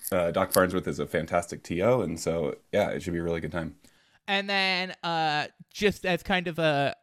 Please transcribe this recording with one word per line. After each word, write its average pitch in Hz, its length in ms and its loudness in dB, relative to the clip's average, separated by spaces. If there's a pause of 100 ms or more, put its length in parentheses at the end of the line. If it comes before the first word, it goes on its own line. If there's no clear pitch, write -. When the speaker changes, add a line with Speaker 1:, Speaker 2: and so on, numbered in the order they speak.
(100)
Speaker 1:
uh, 87 220 2
Doc 95 200 2
Farnsworth 92 360 4
is 73 100 -4
a 73 80 -2
fantastic 85 560 -2
T 87 200 -2
O, 120 180 4
and 80 180 -4
so, 82 380 -2 (160)
yeah, 98 160 2
it 67 140 -4
should 87 100 -4
be 85 80 -2
a - 20 -2
really 85 180 -2
good 80 120 -8
time. 82 240 -6 (500)
Speaker 2:
And 202 240 -2
then, 185 440 0 (100)
uh, 160 420 0 (240)
just - 340 0
as 180 200 0
kind 180 240 0
of 165 100 -4
a, 143 440 2